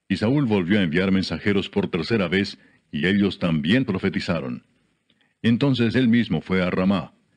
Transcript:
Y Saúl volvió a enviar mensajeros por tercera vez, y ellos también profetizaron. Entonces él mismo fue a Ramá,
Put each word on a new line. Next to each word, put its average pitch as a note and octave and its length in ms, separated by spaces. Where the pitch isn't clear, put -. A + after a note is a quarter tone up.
Y F#2+ 80
Saúl C3 280
volvió G#2 340
a G2 40
enviar F2+ 280
mensajeros F#2 580
por F#2+ 220
tercera G#2+ 360
vez, G2 300
y D2 140
ellos G2 320
también F2 480
profetizaron. F2+ 800
Entonces A#2 520
él B2+ 120
mismo G2+ 340
fue F#2 220
a F2+ 80
Ramá, F#2 420